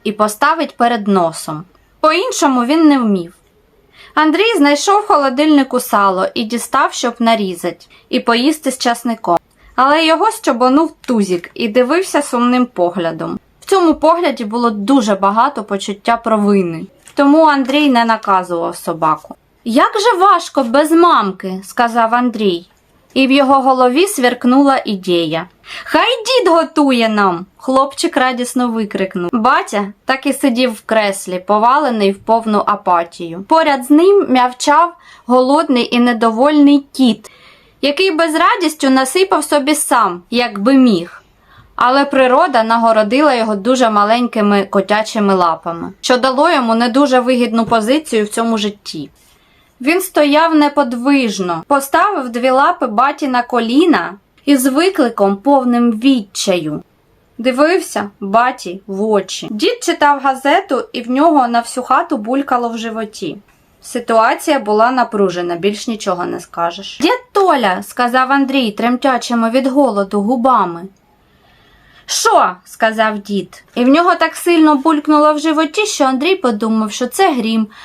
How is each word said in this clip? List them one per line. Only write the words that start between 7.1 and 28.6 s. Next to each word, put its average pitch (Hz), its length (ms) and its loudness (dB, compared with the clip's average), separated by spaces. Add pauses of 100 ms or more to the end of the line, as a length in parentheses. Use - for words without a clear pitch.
нарізати, 196 680 -2 (220)
і - 120 -2
поїсти 262 500 -2
з 262 80 -6
часником. 226 600 -2 (380)
Але 294 300 2
його 320 240 2
щобонув 269 720 0
Тузік 190 540 -4
і 233 140 -4
дивився 285 540 0
сумним 247 440 0
поглядом. 170 720 -4 (220)
В - 100 -8
цьому 349 240 2
погляді 311 500 0
було 233 260 -2
дуже 214 440 0
багато 208 500 0
почуття 202 520 -4
провини. 202 720 0 (280)
Тому 294 300 4
Андрій 285 440 2
не 233 160 2
наказував 180 720 -2
собаку. 160 580 -4 (300)
«Як 277 360 0
же 415 180 2
важко 349 440 2
без 277 280 0
мамки», 202 760 0
сказав 233 500 -2
Андрій. 214 520 -2 (480)
І 262 120 2
в 254 60 0
його 277 220 4
голові 262 520 2
сверкнула 262 800 2
ідея. 175 640 -4 (380)
«Хай 359 240 0 (180)
дід 466 260 2
готує 294 560 2
нам!» 190 380 0 (100)
хлопчик 277 600 -2
радісно 247 520 -2